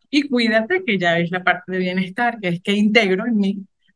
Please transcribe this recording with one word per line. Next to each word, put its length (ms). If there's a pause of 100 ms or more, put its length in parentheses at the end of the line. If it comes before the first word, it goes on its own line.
Y 180
Cuídate, 560
que 140
ya 220
es 120
la 100
parte 300
de 80
bienestar, 640
que 80
es 120
que 120
integro 520
en 120
mí 220 (360)